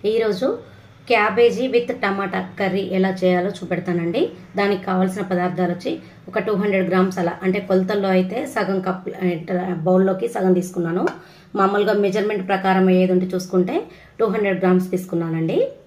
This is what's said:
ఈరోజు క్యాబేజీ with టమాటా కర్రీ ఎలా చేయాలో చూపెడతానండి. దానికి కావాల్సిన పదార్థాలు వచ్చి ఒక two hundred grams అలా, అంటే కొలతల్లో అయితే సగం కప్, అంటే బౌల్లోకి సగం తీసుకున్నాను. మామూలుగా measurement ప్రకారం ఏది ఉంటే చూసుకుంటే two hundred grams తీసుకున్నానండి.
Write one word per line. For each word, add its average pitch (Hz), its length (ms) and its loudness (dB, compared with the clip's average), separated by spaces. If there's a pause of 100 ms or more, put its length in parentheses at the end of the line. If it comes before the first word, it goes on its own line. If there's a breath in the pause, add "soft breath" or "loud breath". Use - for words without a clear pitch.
(120)
ఈరోజు 226 480 0 (500 loud breath)
క్యాబేజీ 220 640 4
with 240 180 2 (120)
టమాటా 196 360 -2 (200)
కర్రీ 190 220 0 (160)
ఎలా 190 120 2 (140)
చేయాలో 180 260 2
చూపెడతానండి. 175 800 -2 (280 loud breath)
దానికి 202 300 0
కావాల్సిన 185 320 0
పదార్థాలు 180 540 -2
వచ్చి - 240 -6 (280 loud breath)
ఒక 185 120 -4
two 202 220 -2
hundred 190 280 0
grams 185 340 2
అలా, 170 200 -2
అంటే 190 160 0
కొలతల్లో 190 580 0
అయితే 214 280 0 (100)
సగం 190 320 0
కప్, 185 220 -6 (120)
అంటే 180 380 -2 (260)
బౌల్లోకి 185 420 2
సగం 185 320 2
తీసుకున్నాను. 180 480 -2 (480 loud breath)
మామూలుగా 202 380 2
measurement 196 580 0
ప్రకారం 190 380 2
ఏది 185 220 4
ఉంటే 185 140 2
చూసుకుంటే 185 640 -2 (320 loud breath)
two 220 160 2
hundred 196 280 0
grams 180 280 4
తీసుకున్నానండి. 170 800 -2 (160)